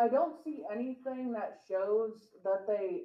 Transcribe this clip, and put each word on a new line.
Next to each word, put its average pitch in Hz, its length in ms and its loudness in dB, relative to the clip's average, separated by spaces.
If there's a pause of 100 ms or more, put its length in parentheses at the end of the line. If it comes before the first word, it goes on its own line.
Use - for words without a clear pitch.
I 233 80 6
don't 311 340 2
see 285 280 -8
anything 254 600 -4
that 208 260 -6 (100)
shows 208 440 2 (300)
that 190 240 0
they 196 380 0